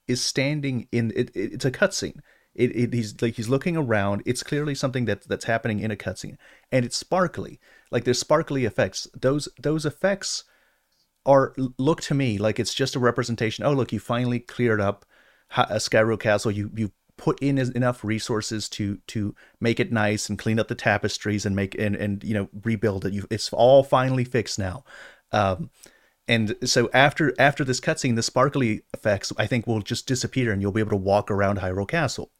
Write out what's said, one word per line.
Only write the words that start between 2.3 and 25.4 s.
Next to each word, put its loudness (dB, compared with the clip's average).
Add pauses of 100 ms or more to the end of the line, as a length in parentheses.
It, 0
it, 0
he's, -4
like, 0
he's -6
looking 0
around. 0
It's -2
clearly -2
something -2
that, -4
that's -4
happening 0
in -4
a -4
cutscene, -10 (380)
and 4
it's -6
sparkly. -2 (320)
Like, 0
there's 2
sparkly 0
effects. -2 (100)
Those, 0 (100)
those -2
effects -4 (800)
are, 6
l-, -4
look 2
to -2
me 2
like 0
it's -2
just -2
a -2
representation. 0
"Oh, 4
look, 0
you -2
finally -2
cleared 0
up -2 (440)
Ha-, 0
uh, -2
Skyward 2
Castle. 2
You, -4
you -4 (260)
put -2
in 0
as-, 0
enough -2
resources -4
to, -4 (100)
to -4 (240)
make 2
it -2
nice 0
and -4
clean 0
up -2
the -6
tapestries 0
and 0
make, -2
and, 0
and, -4
you -4
know, -2 (140)
rebuild 0
it. -2
You've, -6
it's -4
all 8
finally 2
fixed -2
now." -6 (480)
Um, 2 (580)